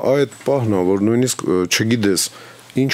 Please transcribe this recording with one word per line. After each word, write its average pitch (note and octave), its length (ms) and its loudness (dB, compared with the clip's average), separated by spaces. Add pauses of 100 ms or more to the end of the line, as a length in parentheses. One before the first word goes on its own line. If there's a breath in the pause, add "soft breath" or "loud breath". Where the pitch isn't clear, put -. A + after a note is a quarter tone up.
այդ C#3 340 0
պահն B2 360 0
ա, F#2 80 2
որ F#2+ 200 2
նույնիսկ, A#2+ 380 0
ը, - 220 0
չգիտես, G#2+ 640 0 (460 loud breath)
ինչ C3+ 200 0